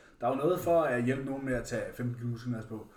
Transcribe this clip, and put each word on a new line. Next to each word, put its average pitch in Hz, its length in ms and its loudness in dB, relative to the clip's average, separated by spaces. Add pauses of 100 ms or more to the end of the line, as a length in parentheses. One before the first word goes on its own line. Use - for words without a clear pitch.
(200)
Der 117 60 -2
er 127 40 4
jo 135 60 0
noget 160 240 2
for 170 220 6
at 123 220 2
hjælpe 135 200 2
nogen 135 200 -4
med 127 100 0
at 117 100 -2
tage 101 300 -4
femten 120 200 -2
kilo 120 140 -6
muskelmasse 117 400 -4
på. 110 60 -8 (220)